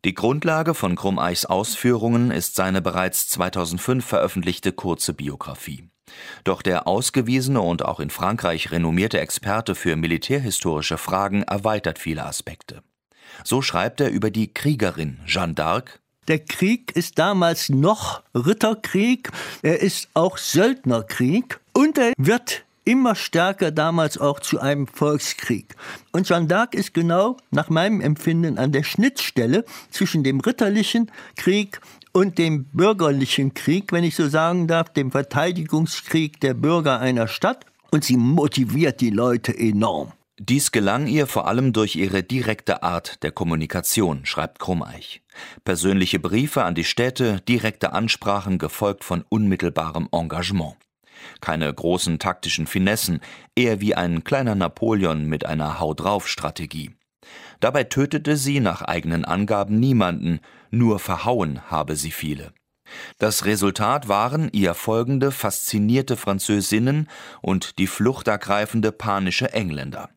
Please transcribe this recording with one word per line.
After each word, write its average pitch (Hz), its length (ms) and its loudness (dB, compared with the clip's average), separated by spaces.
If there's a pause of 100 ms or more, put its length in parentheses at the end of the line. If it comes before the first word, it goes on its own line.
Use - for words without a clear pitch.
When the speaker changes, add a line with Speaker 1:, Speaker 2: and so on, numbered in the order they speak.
Speaker 1:
Die 95 100 0
Grundlage 156 600 0
von 90 220 -2
Krummeichs 87 480 -2
Ausführungen 117 880 2
ist 80 240 -2
seine 95 260 2
bereits 92 460 -2
zweitausendfünf 90 760 -2
veröffentlichte 90 680 -2
kurze 85 420 -4
Biografie. 69 760 -12 (560)
Doch 95 160 0
der 90 260 0
ausgewiesene 127 760 0
und 85 200 0
auch - 160 -4
in 76 120 -6
Frankreich 87 600 -2
renommierte 85 500 2
Experte 101 540 -4
für 80 220 -2
militärhistorische 82 1000 -2
Fragen 98 460 -2
erweitert 101 540 -2
viele 76 280 -6
Aspekte. - 560 -12 (600)
So 131 200 0
schreibt 104 400 -2
er 131 80 2
über 104 200 0
die 107 220 -2
Kriegerin 87 720 -2
Jeanne 82 300 -2
d'Arc: 82 460 -2 (280)
Speaker 2:
Der 156 120 2
Krieg 196 540 -2
ist - 240 -2
damals 170 520 2
noch 151 520 2 (120)
Ritterkrieg, 214 960 0 (320)
er 156 180 2
ist - 320 -2
auch 180 240 2
Söldnerkrieg 156 1200 0 (140)
und 294 240 4
er 240 220 4
wird 208 480 0 (180)
immer 247 300 4
stärker 185 560 0
damals 160 480 0
auch 143 220 0
zu - 200 -2
einem 139 260 0
Volkskrieg. - 880 -2 (380)
Und 185 140 2
Jeanne 170 220 2
d'Arc 208 260 2
ist - 180 -2
genau 180 460 2 (120)
nach 151 200 0
meinem 180 320 2
Empfinden 160 560 0
an 135 140 2
der 143 100 2
Schnittstelle 185 840 2 (260)
zwischen 165 320 0
dem 135 180 2
ritterlichen 214 680 2 (240)
Krieg 202 460 0 (320)
und 185 260 4
dem 156 280 2
bürgerlichen 151 880 2
Krieg, 180 360 0
wenn 170 140 2
ich 160 100 0
so 156 140 2
sagen 165 400 2
darf, 165 240 0
dem 135 180 0
Verteidigungskrieg 160 1300 0
der 131 140 2
Bürger 143 460 2
einer 123 260 2
Stadt. - 380 -2 (260)
Und 147 140 4
sie 127 120 4
motiviert 135 840 2
die 117 100 4
Leute 117 480 0
enorm. 104 540 0 (260)
Speaker 1:
Dies 127 320 0
gelang 113 380 2
ihr 147 180 2
vor - 220 -2
allem 123 240 2
durch 107 240 2
ihre 95 260 0
direkte 110 600 -2
Art 87 400 -4
der 76 80 -2
Kommunikation, 82 920 -2
schreibt - 340 -6
Krummeich. - 640 -6 (420)
Persönliche 92 560 2
Briefe 117 420 0
an 87 140 0
die 82 80 -2
Städte, 120 640 0
direkte 110 440 0
Ansprachen, 101 680 -2
gefolgt 98 440 -2
von 87 260 -4
unmittelbarem 85 840 0
Engagement. 85 640 -4 (640)
Keine 78 320 -2
großen 85 480 -2
taktischen 85 480 -4
Finessen, 95 520 0 (360)
eher 113 240 2
wie 104 160 0
ein 87 260 0
kleiner 127 320 0
Napoleon 92 680 0
mit 76 220 -4
einer 76 340 -4
Hau-drauf-Strategie. 78 1120 -4 (680)
Dabei 127 240 2
tötete 147 520 0
sie 139 240 0
nach 90 220 0
eigenen 82 420 -2
Angaben 101 560 0
niemanden, 90 600 2 (300)
nur 113 280 4
verhauen 87 720 -2
habe 78 260 -2
sie 73 140 -6
viele. 73 420 -8 (680)
Das 107 280 0
Resultat 107 600 0
waren 123 440 0
ihr 92 220 2
folgende 127 560 0
faszinierte 113 880 0
Französinnen 107 880 0 (320)
und - 380 -2
die 95 80 2
fluchtergreifende 107 1080 0
panische 98 640 -2
Engländer. 78 640 -6